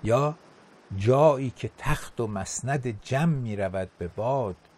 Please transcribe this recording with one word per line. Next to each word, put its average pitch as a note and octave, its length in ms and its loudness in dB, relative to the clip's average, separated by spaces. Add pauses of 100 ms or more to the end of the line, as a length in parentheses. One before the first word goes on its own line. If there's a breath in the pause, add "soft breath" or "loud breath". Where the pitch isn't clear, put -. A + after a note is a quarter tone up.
یا: C#3 320 2 (600)
«جایی C3 520 4
که - 280 -8
تخت - 420 -4
و A2+ 80 -2
مسند A#2+ 720 -6
جم D3 280 2
می‌رود G2+ 680 -2
به F2+ 100 -6
باد A2 480 -2 (220)